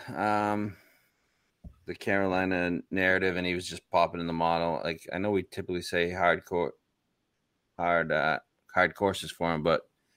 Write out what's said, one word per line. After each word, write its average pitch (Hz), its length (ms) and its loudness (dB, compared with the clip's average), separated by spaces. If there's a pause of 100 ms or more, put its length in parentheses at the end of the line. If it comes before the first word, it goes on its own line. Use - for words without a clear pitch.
(140)
um, 104 640 0 (1080)
the 90 80 -10
Carolina 92 840 0 (120)
narrative, 92 460 2
and 90 100 -2
he 90 80 0
was 90 120 -6
just - 240 -12
popping 85 300 2
in 85 60 -4
the 85 60 -2
model. 82 520 0
Like, 82 280 -6
I 87 60 -4
know 101 120 0
we 98 140 2
typically 90 380 -6
say 87 300 0
hard 87 320 2
cour-, 87 300 -2 (1040)
hard, 85 340 2
uh, 76 260 2 (360)
hard 90 200 2
courses 95 360 -2
for 85 240 -2
him, 76 80 -2
but 80 260 2 (280)